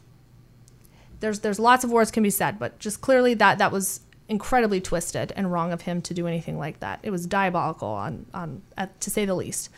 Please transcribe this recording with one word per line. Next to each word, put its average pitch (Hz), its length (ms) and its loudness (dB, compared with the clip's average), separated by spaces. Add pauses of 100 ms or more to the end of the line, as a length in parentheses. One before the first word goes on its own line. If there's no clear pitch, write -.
(1200)
there's, 214 220 -4
there's 208 180 -2
lots 247 240 6
of 240 80 -2
words 226 220 4
can 220 100 2
be 208 80 4
said, 160 300 -2
but - 180 -8
just - 220 -8
clearly 247 340 4
that, 196 240 6
that 196 140 2
was 190 280 -4 (280)
incredibly 214 520 2
twisted - 540 -4
and 190 160 -2
wrong 175 220 0
of 170 80 -4
him 175 220 -4
to - 120 -8
do 175 140 -2
anything 160 280 -4
like 156 220 -8
that. - 240 -8
It 220 80 -6
was 175 160 -4
diabolical 175 640 0
on, 107 440 -6
on, 165 300 -10 (140)
at, 190 240 -10
to 202 100 -6
say 214 140 0
the 190 100 0
least. - 440 -6